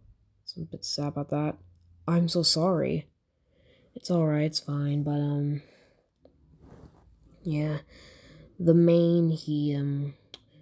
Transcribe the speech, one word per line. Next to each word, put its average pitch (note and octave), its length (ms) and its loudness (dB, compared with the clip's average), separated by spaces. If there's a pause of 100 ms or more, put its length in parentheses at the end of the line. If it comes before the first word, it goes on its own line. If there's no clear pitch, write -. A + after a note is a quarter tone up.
(520)
it's - 60 -14
a D#3+ 120 -12
bit - 140 -14
sad - 240 -6
about D3 220 -6
that. D3+ 260 -4 (520)
I'm E3+ 200 2
so E3 160 0
sorry. D#3 640 0 (880)
It's - 160 -8
all E3 160 2
right, D3+ 160 2
it's D3+ 160 -2
fine, C#3+ 440 -2
but, D3 80 -2
um, C#3+ 500 -2 (1800)
yeah, D3+ 380 -4 (800)
the E3+ 140 4
Mane, E3+ 560 6
he, D3 460 -2
um, C#3+ 380 -4 (480)